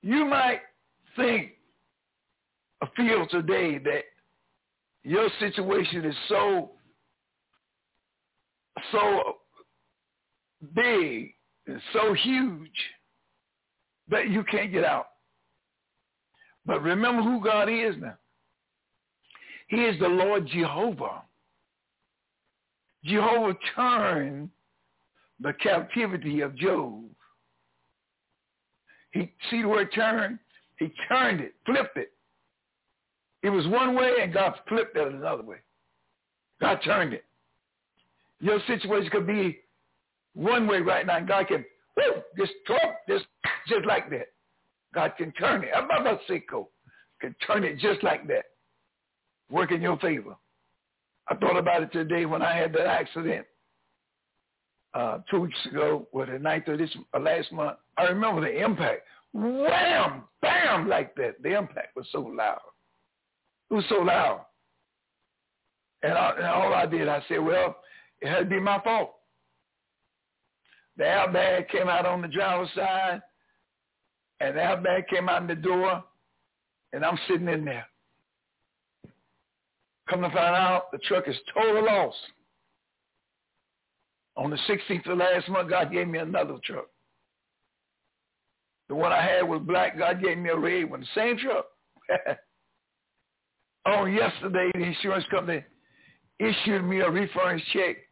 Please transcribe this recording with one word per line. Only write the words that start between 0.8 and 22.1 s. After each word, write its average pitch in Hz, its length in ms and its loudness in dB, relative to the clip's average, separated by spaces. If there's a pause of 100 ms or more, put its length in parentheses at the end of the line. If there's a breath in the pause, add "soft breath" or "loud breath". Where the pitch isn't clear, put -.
think 233 380 0 (1300)
or 143 160 -6
feel 226 320 2
today 175 500 0
that 143 240 -2 (1000)
your 196 240 2 (100)
situation 190 680 0
is 151 120 -2 (120)
so, 202 440 2 (2250)
so 208 460 2 (1400)
big 175 600 0 (340)
and 135 120 -10 (120)
so 214 220 4
huge 233 540 0 (1400)
that - 200 0
you 208 220 2
can't 202 220 -2
get 170 120 2
out. 143 220 0 (1600 soft breath)
But 160 160 -2
remember 220 400 2
who 233 180 2
God 208 280 4
is 226 320 0
now. 117 180 -12 (1500 loud breath)
He 214 80 -2
is 220 240 2
the 180 80 4
Lord 185 400 2
Jehovah. 160 760 -2 (1800)